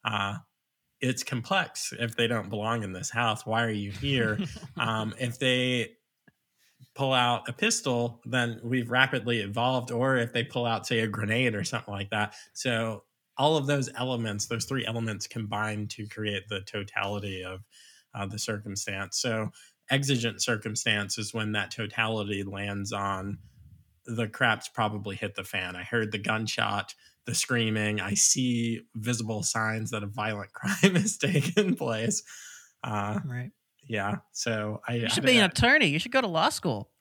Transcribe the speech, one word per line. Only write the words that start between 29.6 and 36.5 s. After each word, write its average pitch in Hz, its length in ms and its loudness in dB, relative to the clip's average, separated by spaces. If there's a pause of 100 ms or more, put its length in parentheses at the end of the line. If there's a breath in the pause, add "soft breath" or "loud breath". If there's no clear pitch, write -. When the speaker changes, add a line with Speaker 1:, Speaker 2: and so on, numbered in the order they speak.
Speaker 1:
that 107 100 -2
a 104 60 -4
violent 104 440 -4
<laughs> - 20 -20
crime 196 420 4
has 202 200 2
taken 185 600 4
place. 113 460 0 (600 loud breath)
Uh, 104 420 -2
Speaker 2:
Right. 127 280 -6 (340)
Speaker 1:
yeah. 104 300 0 (160)
So 107 560 -2
I, 120 60 -2
Speaker 2:
You 117 140 0
should - 160 0
Speaker 1:
I, 269 40 6
Speaker 2:
be 254 100 8
an 208 60 10
Speaker 1:
I - 20 6
Speaker 2:
attorney. 254 400 6
You 151 140 2
should 240 100 -6
go 269 100 4
to 233 60 0
law 175 240 4